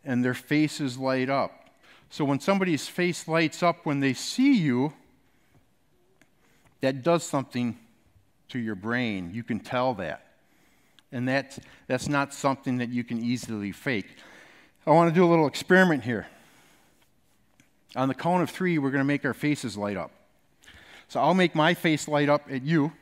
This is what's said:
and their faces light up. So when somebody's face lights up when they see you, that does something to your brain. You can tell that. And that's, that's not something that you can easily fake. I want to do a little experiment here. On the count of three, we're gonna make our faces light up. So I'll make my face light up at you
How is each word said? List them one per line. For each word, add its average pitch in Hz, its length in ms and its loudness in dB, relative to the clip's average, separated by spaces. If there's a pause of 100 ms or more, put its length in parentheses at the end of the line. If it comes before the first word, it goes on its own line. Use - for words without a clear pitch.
and 123 180 0
their 127 120 0
faces 147 600 -2
light 131 320 -2
up. 131 340 -4 (500)
So 156 100 -4
when 139 160 0
somebody's 185 480 0
face 175 400 -2
lights 160 360 0
up 170 240 0
when 143 120 0
they 135 140 2
see 269 400 2
you, 147 400 2 (1900)
that 135 200 -2
does 170 220 2
something 123 520 -4 (760)
to 127 100 -6
your 110 160 -4
brain. 104 580 -4
You 117 80 -8
can 113 180 -6
tell 127 360 -2
that. 85 320 -10 (840)
And 127 160 -4
that's, 131 320 -4 (280)
that's 127 200 -2
not 139 240 0
something 131 460 -2
that 120 120 -4
you 120 140 -4
can 117 160 -6
easily 113 520 -4
fake. 113 340 -4 (800)
I 160 60 4
want 165 200 6
to 156 80 -2
do 180 60 8
a 170 60 4
little 160 160 4
experiment 175 560 4
here. 107 240 -4 (1700)
On 127 120 0
the 135 60 -2
count 175 300 0
of - 80 -4
three, 180 260 -2
we're 135 140 0
gonna 139 120 0
make 143 220 -2
our 123 80 0
faces 135 420 -4
light 104 220 -4
up. 82 140 -8 (960)
So - 120 -4
I'll 147 140 4
make 180 220 2
my 160 180 4
face 160 340 -2
light 147 220 2
up 147 180 2
at 131 140 -6
you 151 400 0